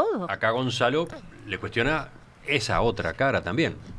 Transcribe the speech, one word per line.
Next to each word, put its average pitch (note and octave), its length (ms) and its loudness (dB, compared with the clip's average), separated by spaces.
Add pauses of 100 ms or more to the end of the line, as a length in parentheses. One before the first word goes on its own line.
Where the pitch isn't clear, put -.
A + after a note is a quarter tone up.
(300)
acá A2 220 0
Gonzalo B2+ 560 2 (400)
le F#2 100 -4
cuestiona C3+ 520 0 (380)
esa A2 340 2
otra G#2 320 0
cara C3 300 2
también, G#2 320 0 (240)